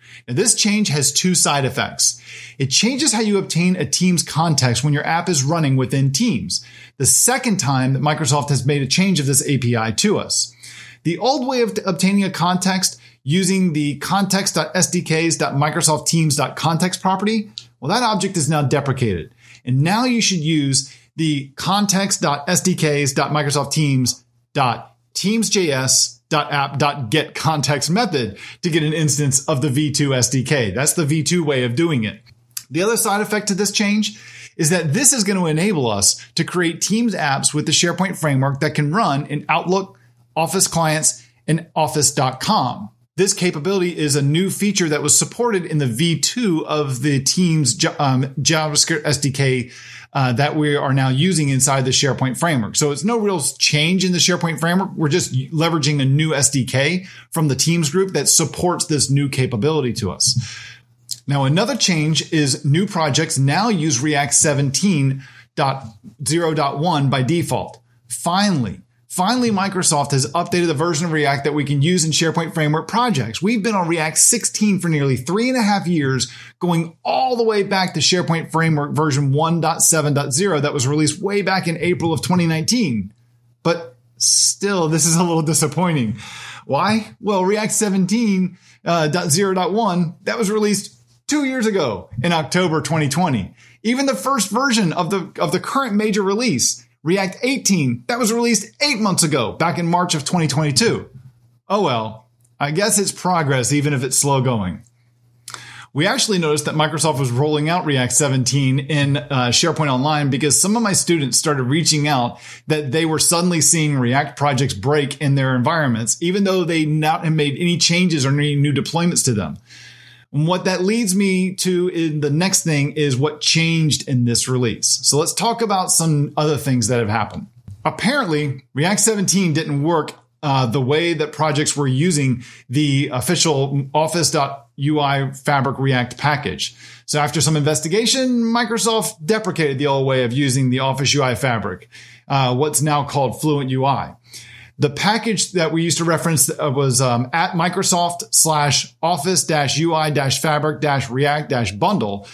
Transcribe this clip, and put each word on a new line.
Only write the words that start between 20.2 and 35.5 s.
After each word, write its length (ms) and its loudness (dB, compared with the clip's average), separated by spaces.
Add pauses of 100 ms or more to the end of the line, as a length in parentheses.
use 540 0 (220)
the 400 -2
context 680 0
dot 280 -2
S 100 4
D 160 0
Ks 380 0
dot 180 0
Microsoft 400 0
Teams 540 0 (280)
dot 380 0 (240)
teams 340 0
J 220 2
S 580 0
dot 220 2
app 260 -2
dot 320 0
get 240 0
context 560 -2
method 480 -2 (240)
to 80 -2
get 140 2
an 100 0
instance 540 0
of 140 0
the 80 0
V 220 0
two 220 0
S 160 0
D 140 0
K. 280 0
That's 220 -2
the 120 0
V 180 0
two 200 0
way 200 0
of 120 -2
doing 280 0
it. 180 -8 (480)
The 140 -2
other 140 2
side 240 0
effect 260 -2
to 80 2
this 160 -2
change 480 0 (380)
is 120 2
that 240 2
this 200 2
is 100 -2
gonna 220 0
enable 440 0